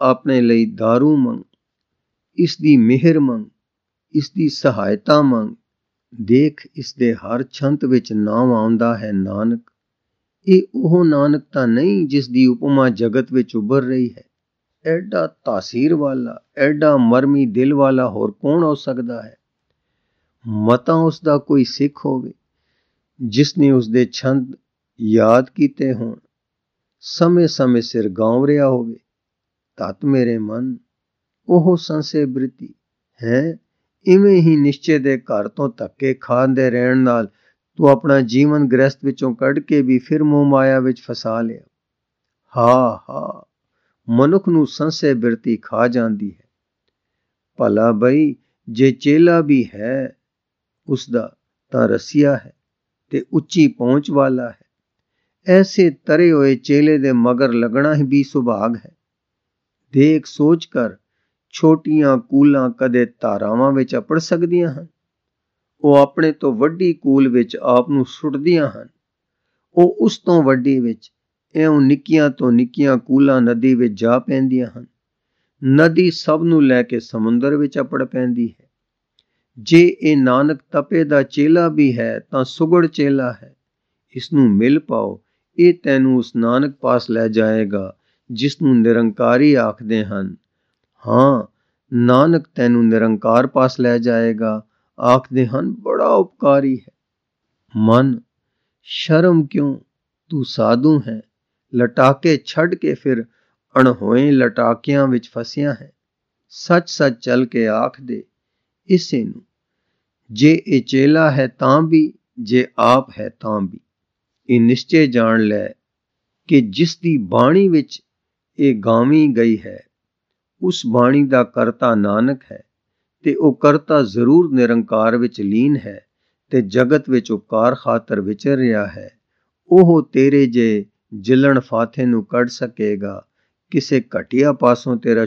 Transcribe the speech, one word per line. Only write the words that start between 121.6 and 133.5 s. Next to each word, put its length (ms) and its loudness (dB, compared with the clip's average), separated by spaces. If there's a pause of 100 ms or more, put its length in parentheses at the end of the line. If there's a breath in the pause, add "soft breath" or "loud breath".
ਨਾਨਕ 460 -2 (120)
ਹੈ 100 -20 (600)
ਤੇ 120 -2
ਉਹ 200 0
ਕਰਤਾ 480 0
ਜ਼ਰੂਰ 500 2
ਨਿਰੰਕਾਰ 640 0
ਵਿੱਚ 240 -4
ਲੀਨ 360 0
ਹੈ 280 -14 (460)
ਤੇ 120 0
ਜਗਤ 480 0
ਵਿੱਚ 220 -2
ਉਪਕਾਰ 420 -2
ਖਾਤਰ 460 -4
ਵਿਚਰ 360 -4
ਰਿਹਾ 300 -2
ਹੈ। 320 -18 (480)
ਉਹ 460 4
ਤੇਰੇ 340 4
ਜੇ 400 -2 (280)
ਜਿਲਣ 460 2
ਫਾਥੇ 460 -4
ਨੂੰ 180 0
ਕੱਢ 240 -2
ਸਕੇਗਾ, 800 -8 (440)